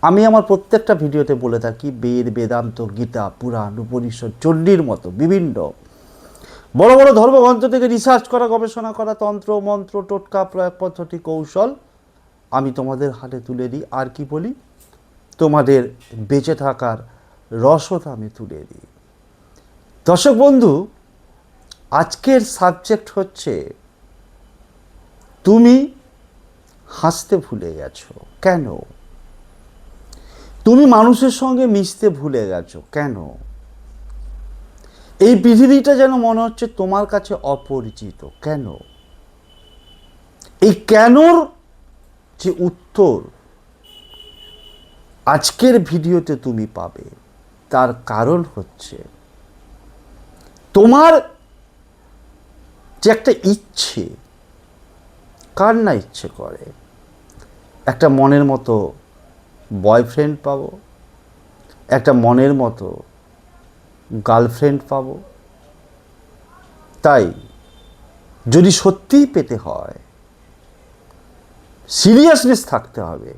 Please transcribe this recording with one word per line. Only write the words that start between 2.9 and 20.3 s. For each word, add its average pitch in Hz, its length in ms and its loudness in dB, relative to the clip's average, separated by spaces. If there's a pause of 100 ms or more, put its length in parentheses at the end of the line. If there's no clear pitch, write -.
গীতা, 120 280 -8 (160)
পুরাণ, 113 320 -8 (120)
উপনিষদ, 120 460 -10 (120)
চণ্ডীর 165 460 0
মতো 101 180 -8 (140)
বিভিন্ন 165 360 -2 (1160)
বড় 190 240 6
বড় 277 120 8 (100)
ধর্মগ্রন্থ 247 420 4 (120)
থেকে 254 200 0
রিসার্চ 240 380 2
করা, 240 220 0
গবেষণা 226 440 -6
করা, 220 140 -6 (100)
তন্ত্র, 208 280 -8 (180)
মন্ত্র, 202 260 -8 (160)
টোটকা, 196 300 -6 (120)
প্রয়োগ 180 300 -6
পদ্ধতি, 175 360 -12 (100)
কৌশল 160 420 -4 (840)
আমি 135 260 -4
তোমাদের 135 400 -6
হাতে 127 280 -16
তুলে 127 260 -10
দিই। 147 100 -12 (160)
আর 131 160 -6
কি 151 80 -14 (100)
বলি, 170 180 -8 (920)
তোমাদের 143 420 2 (460)
বেঁচে 143 260 -2 (100)
থাকার 123 340 -6 (520)
রসদ 147 520 0 (120)
আমি 107 140 -14 (100)
তুলে 80 300 -18
দিই। - 180 -20 (1200)
দর্শক 180 280 2 (100)